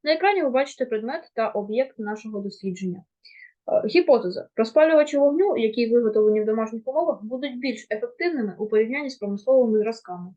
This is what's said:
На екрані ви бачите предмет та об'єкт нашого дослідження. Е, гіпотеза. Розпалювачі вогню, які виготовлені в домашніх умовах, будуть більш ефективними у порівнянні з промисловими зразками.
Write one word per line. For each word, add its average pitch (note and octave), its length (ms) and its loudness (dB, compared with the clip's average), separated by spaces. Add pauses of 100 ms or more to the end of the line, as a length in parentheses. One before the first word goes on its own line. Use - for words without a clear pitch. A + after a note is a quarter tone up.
На D4+ 100 2
екрані F4+ 300 2
ви C4+ 60 2
бачите C4 360 0
предмет A#3+ 500 -6
та A3 140 0
об'єкт A3 500 -4
нашого G#3+ 400 -8
дослідження. F#3+ 640 -6 (800)
Е, G#3+ 40 -2
гіпотеза. A#3 680 2
Розпалювачі D4+ 640 4
вогню, D4 400 2
які A3+ 320 0
виготовлені G#3+ 520 2
в G#3 40 -2
домашніх A3 420 -4
умовах, C4+ 360 -2
будуть B3 360 -8
більш B3+ 320 -6
ефективними A#3+ 680 -4
у G#3 80 -6
порівнянні A#3+ 420 -2
з C4+ 80 -14
промисловими G#3+ 640 2
зразками. F#3 580 -8